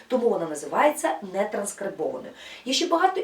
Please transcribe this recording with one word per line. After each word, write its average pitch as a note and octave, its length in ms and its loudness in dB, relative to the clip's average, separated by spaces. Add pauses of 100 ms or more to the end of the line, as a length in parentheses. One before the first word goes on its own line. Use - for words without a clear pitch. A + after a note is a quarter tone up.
тому A#3 220 2
вона F3+ 180 0
називається C#4 680 2 (180)
нетранскрибованою. G3 1000 -4 (320)
Є B3+ 80 -2
ще E4 140 2
багато F#4 360 4